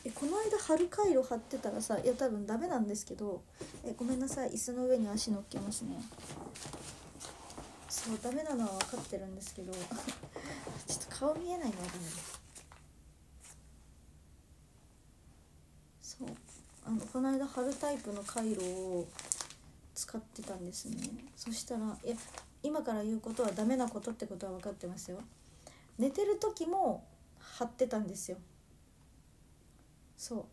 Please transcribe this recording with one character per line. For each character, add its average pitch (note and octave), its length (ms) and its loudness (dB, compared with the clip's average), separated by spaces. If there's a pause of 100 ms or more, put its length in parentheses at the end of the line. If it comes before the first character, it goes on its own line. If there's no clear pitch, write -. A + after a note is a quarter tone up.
え、 B3 60 -4
こ - 160 -2
の F4 120 4
間 G#4+ 200 6
貼 D#4 180 6
る F4 120 6
カ G#4 180 4
イ E4+ 80 8
ロ C4 80 10
貼 B3 140 2
っ - 20 0
て A#3+ 200 -4
た - 120 0
ら G#3+ 100 0
さ、 A3 200 2
い - 40 -4
や、 B3 100 8
多 C4 140 4
分 G#3 160 2
ダ A3 140 2
メ E4 80 2
な C#4+ 140 2
ん G#3 80 4
で G#3 80 0
す - 100 -4
け - 80 -6
ど、 G3+ 300 -4 (400)
え、 A#3 120 -4
ご A#3+ 80 -2
め B3+ 120 2
ん - 20 0
な C4+ 100 2
さ C4+ 160 0
い、 - 60 0
椅 A3 60 -2
子 B3 160 0
の B3+ 140 2
上 B3+ 120 8
に G#3+ 100 4
足 G#3+ 220 0
乗 G3+ 80 4
っ G#3 100 -4
け - 120 -4
ま G3+ 100 -2
す G#3+ 120 -2
ね。 - 140 -4 (1900)
そ - 240 -2
う、 G#3+ 80 0
ダ B3 120 0
メ D4+ 100 2
な D4+ 140 2
の A#3 80 4
は G3 160 2
分 - 160 0
か - 60 -4
っ - 20 -6
て F#3+ 140 -4
る F#3+ 80 -4
ん F#3+ 100 -8
で F#3+ 60 -8
す - 120 -8
け F#3+ 80 -8
ど、 F#3 120 -6
<laughs> - 0 -
ち - 20 -4
ょ F3+ 40 -4 (1160)
っ - 20 -4 (100)
と - 80 -8
顔 D4 200 4
見 F4 160 -4
え F4+ 60 -2
な D#4 80 -2
い A3 40 4
の F#3+ 60 -2
で。 F3+ 120 -6 (4000)
そ - 240 -10
う、 - 40 -4 (560)
あ A3 60 -6
の、 A3 160 4
こ B3+ 140 0
の C4+ 100 4
間 C4+ 160 4
貼 B3+ 160 -2
る C#4 120 4
タ D4 180 0
イ C4 60 0
プ G#3 140 -4
の G3+ 120 -4
カ A3+ 180 -2
イ A3 140 4
ロ F#3 80 0
を F3+ 440 0 (840)
使 - 240 -4
っ - 20 -2
て - 220 -12
た G3 120 -6
ん F3+ 100 -6
で F3+ 80 -6
す - 140 -6
ね。 - 240 -4 (260)
そ A#3 160 -6
し A3 100 -2
た A#3+ 140 -2
ら、 A3 280 0
い - 40 0
や、 A#3 80 0 (480)
今 D4+ 180 2
か A#3+ 100 0
ら G#3 120 2
言 A3 120 2
う A3 40 0
こ A3+ 120 -4
と A#3 120 4
は G3+ 80 4
ダ G#3 120 2
メ C4 120 6
な B3 120 4
こ G#3+ 120 -2
と A#3+ 100 -2
っ A3+ 40 -4
て A3 120 -6
こ G3 100 -6
と G3 100 -6
は F#3+ 60 -4
分 F#3 80 -6
か G#3 100 -4
っ G3 40 -6
て F3+ 140 -6
ま F3+ 100 -6
す - 140 -8
よ。 G3 100 -6 (720)
寝 C4 140 6
て G4 140 4
る G4+ 160 6
時 E4+ 260 2
も E4 400 4 (320)
貼 - 280 -4
っ A#3 60 -8
て C4 140 6
た A3+ 120 2
ん G#3 100 0
で G3+ 80 -4
す - 160 -4
よ。 F#3 60 -6 (1800)
そ - 360 -4